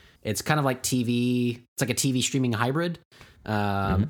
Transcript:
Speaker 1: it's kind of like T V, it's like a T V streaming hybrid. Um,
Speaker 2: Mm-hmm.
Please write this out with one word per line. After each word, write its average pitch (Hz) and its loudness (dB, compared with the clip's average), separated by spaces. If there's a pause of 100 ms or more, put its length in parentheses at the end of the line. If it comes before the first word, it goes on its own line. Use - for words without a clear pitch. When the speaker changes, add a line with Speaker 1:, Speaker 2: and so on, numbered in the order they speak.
(220)
Speaker 1:
it's 104 -4
kind 151 0
of 147 2
like 127 0
T 127 0
V, 120 0 (240)
it's - -6
like 123 0
a 123 -2
T 135 0
V 127 0
streaming 127 0
hybrid. 143 0 (480)
Um, 107 -2
Speaker 2:
Mm-hmm. 98 2